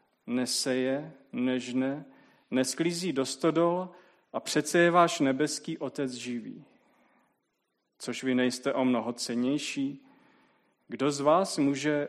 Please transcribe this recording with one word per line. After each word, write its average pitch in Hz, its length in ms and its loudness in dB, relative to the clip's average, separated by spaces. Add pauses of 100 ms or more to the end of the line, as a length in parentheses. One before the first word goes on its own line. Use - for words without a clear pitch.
(260)
Neseje, 131 840 -2 (200)
nežne, 127 720 -2 (460)
nesklízí 170 600 0
do 131 140 0
stodol, 170 600 0 (440)
a 123 80 -4
přece - 380 0
je 170 120 8
váš 170 300 6
nebeský 143 580 0
Otec 135 340 -6
živý. 120 520 -10 (1300)
Což - 260 -8
vy 131 100 2
nejste 127 380 0
o 131 120 0
mnoho 120 280 2
cennější? 135 920 -4 (840)
Kdo 139 220 -2
z 139 100 -2
vás 165 380 4
může 143 500 2